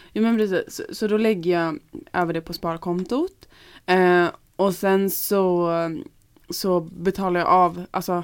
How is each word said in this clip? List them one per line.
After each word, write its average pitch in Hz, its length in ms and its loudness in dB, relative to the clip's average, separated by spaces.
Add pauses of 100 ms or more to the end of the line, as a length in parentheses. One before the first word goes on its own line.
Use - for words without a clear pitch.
(140)
jo, 214 100 0
men 233 140 2
precis. 196 380 -2
Så, - 200 -10
så 220 120 -4
då 208 100 2
lägger 202 340 2
jag 165 280 0 (340)
över 170 200 0
det 165 80 -4
på 165 120 -10
sparkontot. 180 960 -6 (380)
Eh, 180 420 4 (280)
och 190 200 0
sen 196 340 2
så, 180 640 0 (760)
så 185 320 0
betalar 180 580 -2
jag 170 100 0
av, 180 420 4
alltså, 180 320 -2